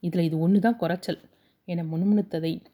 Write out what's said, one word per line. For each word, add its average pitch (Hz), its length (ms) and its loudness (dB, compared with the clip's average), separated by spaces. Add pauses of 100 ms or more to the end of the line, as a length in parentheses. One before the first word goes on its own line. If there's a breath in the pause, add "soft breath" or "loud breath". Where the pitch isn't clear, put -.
இதுல 175 160 -2
இது 165 300 2
ஒண்ணு 202 100 6
தான் 233 180 2
குறைச்சல்," 175 440 -4 (480 soft breath)
என 170 140 -4
முணுமுணுத்ததை 165 680 0 (220)